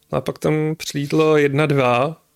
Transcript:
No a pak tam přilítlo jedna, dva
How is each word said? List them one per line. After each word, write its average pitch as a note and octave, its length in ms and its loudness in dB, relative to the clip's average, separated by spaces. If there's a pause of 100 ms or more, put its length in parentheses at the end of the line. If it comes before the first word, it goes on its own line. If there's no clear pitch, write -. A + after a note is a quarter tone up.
(120)
No D3 60 -4
a C#3 40 -2
pak - 180 -8
tam D#3 380 -2
přilítlo D#3 600 0
jedna, C#3+ 280 2
dva C#3 560 0 (140)